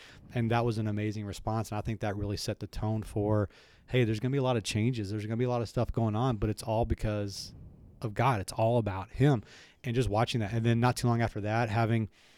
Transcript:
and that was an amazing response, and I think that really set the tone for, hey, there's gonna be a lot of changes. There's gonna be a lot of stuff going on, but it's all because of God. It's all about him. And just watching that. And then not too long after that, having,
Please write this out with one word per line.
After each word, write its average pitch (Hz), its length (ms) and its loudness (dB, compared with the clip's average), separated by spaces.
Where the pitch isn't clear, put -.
and 113 180 0
that 117 120 2
was 117 140 0
an 107 100 -2
amazing 104 380 -2
response, 110 460 -4
and 107 60 -4
I 107 40 -4
think 110 180 -4
that 104 160 -2
really 101 220 -4
set - 240 -4
the 104 60 -8
tone 110 360 -2
for, 104 460 2
hey, 123 180 2
there's 107 160 -2
gonna 127 100 0
be 139 60 0
a 135 60 0
lot 127 120 2
of 107 80 -2
changes. 110 480 0
There's 107 140 -4
gonna 113 100 -4
be 120 80 0
a 123 60 0
lot 120 120 0
of 107 60 -4
stuff - 240 -2
going 110 240 0
on, 120 220 0
but 107 120 0
it's - 140 -4
all 113 220 0
because 104 640 -4
of 107 120 -4
God. 120 260 4
It's - 140 -6
all 117 240 4
about 98 320 -2
him. 131 340 4
And 123 100 -4
just 120 140 2
watching 113 320 2
that. 101 140 -2
And 113 120 0
then 117 140 4
not 123 160 4
too 123 120 0
long 117 140 2
after 110 200 -2
that, 110 280 0
having, 110 380 2